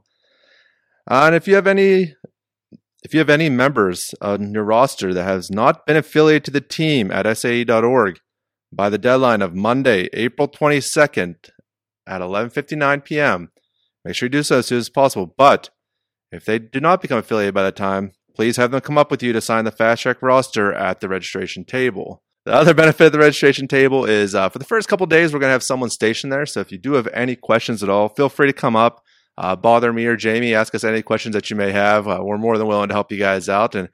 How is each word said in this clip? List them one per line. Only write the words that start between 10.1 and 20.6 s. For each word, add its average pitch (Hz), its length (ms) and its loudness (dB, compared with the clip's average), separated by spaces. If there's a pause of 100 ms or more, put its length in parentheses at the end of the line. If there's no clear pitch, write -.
April 127 360 -4
twenty-second 143 880 -2 (720)
at 92 140 -10
eleven 101 280 -6
fifty-nine 143 520 -4
P 151 180 -6
M, 95 320 -2 (520)
make 87 120 -10
sure 123 100 -6
you 123 60 -4
do 147 120 0
so 147 140 2
as 120 80 0
soon 123 140 -2
as 113 100 -8
possible. 117 480 -2
But 131 320 4 (640)
if 87 140 -16
they 110 120 -2
do 113 220 -10
not 170 220 2
become 123 180 -4
affiliated 101 340 -2
by 98 100 0
that 95 120 -2
time, 98 360 -4 (240)
please 113 220 0
have 123 140 2
them 131 100 -4
come 147 160 -4
up 147 140 2
with 135 100 -4
you 123 120 -2
to 113 60 -2
sign 113 260 -2
the 107 60 -6
Fast 113 300 0
Track 123 220 -4
roster 127 500 2